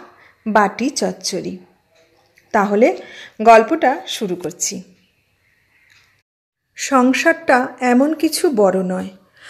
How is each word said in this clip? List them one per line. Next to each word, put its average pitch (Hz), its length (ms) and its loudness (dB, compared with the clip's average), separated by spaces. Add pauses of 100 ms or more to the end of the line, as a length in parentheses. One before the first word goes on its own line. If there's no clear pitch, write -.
(480)
বাটি 208 420 0
চচ্চড়ি। 185 680 -8 (920)
তাহলে 214 460 2 (440)
গল্পটা 233 560 6 (100)
শুরু 180 280 -6
করছি। 175 460 -10 (1900)
সংসারটা 262 920 0 (120)
এমন 254 340 2
কিছু 311 360 -2
বড় 190 340 2
নয়, 185 240 -6 (420)